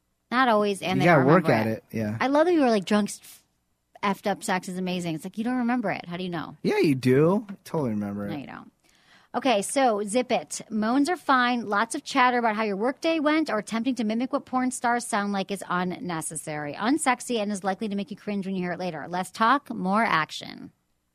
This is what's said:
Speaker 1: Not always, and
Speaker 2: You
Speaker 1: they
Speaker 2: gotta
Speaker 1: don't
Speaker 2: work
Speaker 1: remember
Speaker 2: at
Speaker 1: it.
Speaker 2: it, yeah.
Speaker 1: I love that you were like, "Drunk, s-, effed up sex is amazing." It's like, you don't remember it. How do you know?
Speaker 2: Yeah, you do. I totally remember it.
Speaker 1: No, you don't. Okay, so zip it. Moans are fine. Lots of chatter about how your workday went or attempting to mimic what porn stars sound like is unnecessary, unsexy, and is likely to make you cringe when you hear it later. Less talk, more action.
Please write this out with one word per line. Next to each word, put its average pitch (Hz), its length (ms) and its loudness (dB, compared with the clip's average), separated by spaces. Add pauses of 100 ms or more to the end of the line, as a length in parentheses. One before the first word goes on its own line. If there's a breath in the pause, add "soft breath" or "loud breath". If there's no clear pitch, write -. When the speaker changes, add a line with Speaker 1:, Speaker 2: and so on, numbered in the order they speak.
(300)
Speaker 1:
Not 247 180 2
always, 208 340 2
and - 160 -2
Speaker 2:
You - 40 2
Speaker 1:
they - 40 4
Speaker 2:
gotta 165 160 8
Speaker 1:
don't 127 120 4
Speaker 2:
work 185 140 6
Speaker 1:
remember 113 220 2
Speaker 2:
at 110 80 -2
Speaker 1:
it. - 140 -16
Speaker 2:
it, 110 60 -6
yeah. 110 220 -2
Speaker 1:
I 254 80 0
love 285 180 4
that 359 80 4
you 311 80 4
were 254 80 4
like, 208 160 2
"Drunk, 208 240 2
s-, - 320 -16 (640)
effed 202 260 -2
up 190 140 -2
sex 185 260 -2
is 180 80 -8
amazing." 180 380 -2
It's - 100 -8
like, 185 120 -10
you 220 60 -4
don't 247 140 -2
remember 233 340 0
it. - 160 -6
How 175 100 -8
do 185 60 -6
you 185 60 -6
know? 160 340 -6
Speaker 2:
Yeah, 427 160 2
you 151 160 4
do. 147 540 4
I 196 40 -14 (120)
totally 139 260 -4
remember 104 360 -4
it. - 40 -8
Speaker 1:
No, - 60 -8
you 139 100 -12
don't. - 240 -18 (640 soft breath)
Okay, 233 280 0
so 220 420 0
zip 240 280 -2
it. 185 280 -2 (100)
Moans 226 400 2
are 359 80 0
fine. 247 520 2
Lots 214 260 0
of 294 80 -8
chatter 247 340 4
about 226 200 2
how 226 60 -2
your 208 120 -2
workday 285 460 0
went 302 280 2
or 214 100 -2
attempting 226 360 -2
to 240 80 -2
mimic 226 300 -2
what 269 120 -4
porn 254 260 0
stars 240 360 -2
sound 202 240 -2
like 196 200 -2
is 196 180 -6
unnecessary, 160 1040 -4
unsexy, 247 680 0
and 208 80 -4
is 196 140 -4
likely 196 240 -4
to 196 80 -4
make 196 160 -6
you 190 60 -10
cringe 202 280 -6
when 196 100 -6
you 180 80 -4
hear 180 100 -4
it 170 60 -8
later. 165 280 -6
Less 180 240 -4
talk, 240 420 2
more 196 300 0
action. - 680 -2 (440)